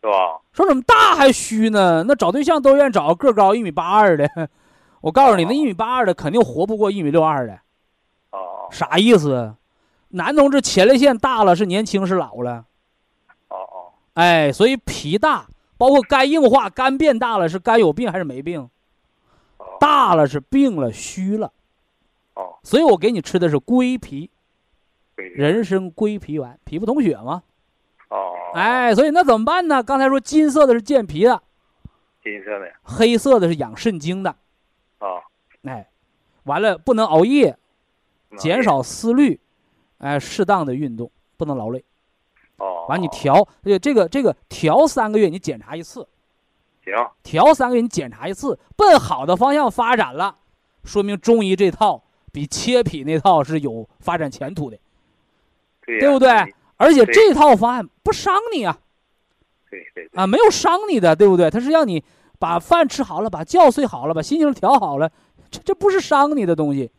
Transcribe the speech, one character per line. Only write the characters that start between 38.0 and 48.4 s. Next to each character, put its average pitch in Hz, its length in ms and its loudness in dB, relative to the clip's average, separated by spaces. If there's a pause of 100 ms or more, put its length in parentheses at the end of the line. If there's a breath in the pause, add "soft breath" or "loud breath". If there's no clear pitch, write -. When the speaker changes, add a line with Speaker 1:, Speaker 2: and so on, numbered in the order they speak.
Speaker 1:
不 107 80 -20
能 98 60 -14
熬 - 20 -10
夜。 156 100 -2
Speaker 2:
减 254 80 -2
少 147 200 0
思 226 320 -6
虑， 262 260 0 (580)
哎， 143 220 -6
适 - 240 -6
当 180 220 -2
的 127 80 -6
运 135 200 -8
动， 117 160 -12 (280)
不 165 80 -8
能 143 100 -8
劳 113 140 -8
累。 127 120 -10 (760)
Speaker 1:
哦。 90 320 -8
Speaker 2:
完 165 100 -4
你 170 80 -6
调， 156 400 0 (140)
这 190 100 -6
个， 196 60 2
这 277 160 -2
个， 196 140 2
这 269 140 -4
个 208 140 0 (140)
调 185 360 2
三 233 240 -4
个 214 80 -2
月 208 100 2
你 160 100 -6
检 143 200 -10
查 107 160 -18
一 165 80 -14
次。 196 240 -20 (800)
Speaker 1:
行。 95 100 -8 (280)
Speaker 2:
调 190 320 4
三 247 160 -2
个 247 60 0
月 233 40 2
你 233 80 -4
检 143 220 -8
查 135 180 -12
一 190 60 -8
次， 226 240 -8 (180 soft breath)